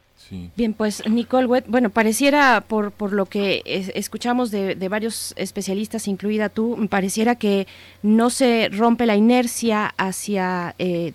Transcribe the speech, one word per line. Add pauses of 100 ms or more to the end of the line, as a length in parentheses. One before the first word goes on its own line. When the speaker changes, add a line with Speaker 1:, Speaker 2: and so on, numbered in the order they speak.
(140)
Speaker 1:
Sí.
Speaker 2:
Bien,
pues,
Nicole
Huet,
bueno,
pareciera,
por,
por
lo
que
es-,
escuchamos
de,
de
varios
especialistas,
incluida
tú, (100)
pareciera
que (380)
no
se
rompe
la
inercia
hacia,
eh,